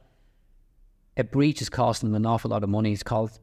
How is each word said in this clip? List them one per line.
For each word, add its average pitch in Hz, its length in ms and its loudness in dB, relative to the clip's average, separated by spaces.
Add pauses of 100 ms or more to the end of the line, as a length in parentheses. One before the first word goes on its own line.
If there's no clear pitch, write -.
(1160)
A 123 80 0
breach 139 380 2
is - 80 -8
costing 117 420 0
them 107 100 0
an 110 40 2
awful 117 240 0
lot 107 120 -2
of 101 60 -2
money. 107 240 2
It's 98 100 -4
cause-, 110 400 -2